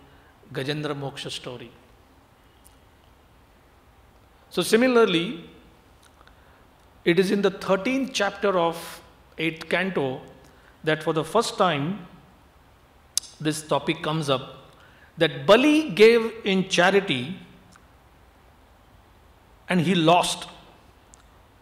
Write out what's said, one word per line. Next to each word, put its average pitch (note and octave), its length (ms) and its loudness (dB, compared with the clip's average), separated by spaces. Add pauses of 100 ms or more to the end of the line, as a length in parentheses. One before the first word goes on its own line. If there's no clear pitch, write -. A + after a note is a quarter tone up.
(540)
Gajendra D3 440 -6
Moksha C#3 320 -10
story. B2 400 -12 (2750)
So F#3 100 -2
similarly, A3 880 2 (1500)
it E3+ 160 2
is F#3+ 100 2
in G3+ 120 0
the G3 100 2
thirteenth G#3+ 640 -2
chapter G3 440 -2
of E3 440 -4 (360)
eighth D#3+ 300 -6
canto E3+ 540 -4 (640)
that D#3 180 0
for E3 80 -2
the D#3 140 -2
first - 320 -2
time F3 500 0 (1300)
this D3+ 240 -4
topic D3+ 380 -4
comes D#3 280 -4
up, C3 280 -2 (600)
that C#3+ 280 0
Bali D4 460 6
gave A3+ 420 6 (120)
in F#3+ 240 0
charity F3+ 680 2 (2250)
and F3+ 120 2
he F3 140 0
lost - 520 2 (1160)